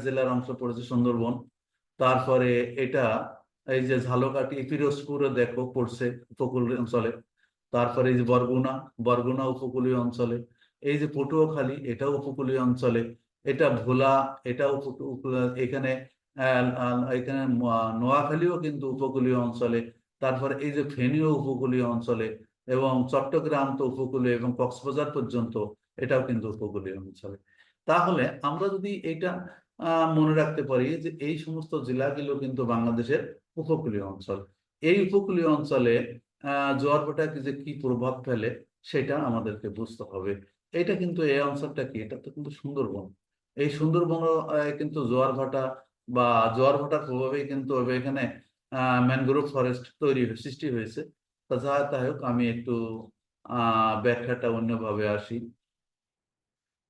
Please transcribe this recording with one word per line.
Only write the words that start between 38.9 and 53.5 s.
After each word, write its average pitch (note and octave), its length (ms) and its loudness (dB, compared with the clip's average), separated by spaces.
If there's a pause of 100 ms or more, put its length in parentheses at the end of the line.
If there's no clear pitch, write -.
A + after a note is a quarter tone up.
আমাদেরকে A2+ 520 -2
বুঝতে A2 360 -10
হবে। G2 500 -6 (180)
এটা F3 220 0
কিন্তু F3 280 -2
এই C#3+ 180 2
অঞ্চলটা C#3+ 440 -4
কি? A2 180 -8
এটা A2+ 140 -10
তো - 140 -16
কিন্তু D3 200 -12
সুন্দরবন। A2+ 640 -6 (420)
এই C#3+ 140 0
সুন্দরবন, D#3+ 520 2
আহ, D3+ 560 0
কিন্তু D3+ 300 -2
জোয়ার B2+ 240 4
ভাটা C3 440 -4 (320)
বা A#2 480 4
জোয়ার C#3 200 6
ভাটার D3 300 -2
প্রভাবেই C3 400 -2
কিন্তু C3 440 -2
এখানে, B2+ 500 -2 (300)
আহ, B2+ 360 4
ম্যানগ্রোভ C3 460 2
ফরেস্ট B2+ 320 0 (160)
তৈরি C3 260 4
হয়ে-, A2+ 100 -4
সৃষ্টি C#3 340 -8
হয়েছে। A#2 400 -6 (380)
তা B2+ 80 0
যা C#3+ 340 0
তা C#3 80 0
হোক, B2+ 240 -2
আমি A#2+ 260 0
একটু, A2+ 600 -4 (360)
আহ, A2 580 2